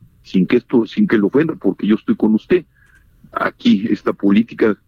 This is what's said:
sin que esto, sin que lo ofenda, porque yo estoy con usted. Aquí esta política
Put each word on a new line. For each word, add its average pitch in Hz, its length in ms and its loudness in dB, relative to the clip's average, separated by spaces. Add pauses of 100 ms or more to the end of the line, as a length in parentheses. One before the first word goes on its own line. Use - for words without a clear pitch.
(240)
sin 185 240 -2
que - 100 0
esto, 113 280 0
sin 104 220 -2
que 113 100 0
lo 101 100 0
ofenda, 156 280 0
porque - 300 -4
yo 107 100 2
estoy - 200 -4
con 110 200 0
usted. - 300 0 (680)
Aquí 107 560 -2
esta - 240 -2
política 101 640 0 (100)